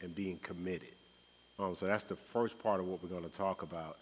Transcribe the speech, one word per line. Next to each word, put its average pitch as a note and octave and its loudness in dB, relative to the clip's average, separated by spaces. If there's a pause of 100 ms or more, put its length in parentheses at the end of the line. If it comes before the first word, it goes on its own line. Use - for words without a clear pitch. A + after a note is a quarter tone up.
and F2 -6
being F#2 0
committed. F2+ -4 (640)
Um, F#2+ 2
so F#2 0
that's G#2 4
the F#2+ -2
first - 2
part G2+ 4
of F#2 2
what F#2 -2
we're F2 -6
gonna E2+ -4
talk F#2+ 0
about D#2+ -6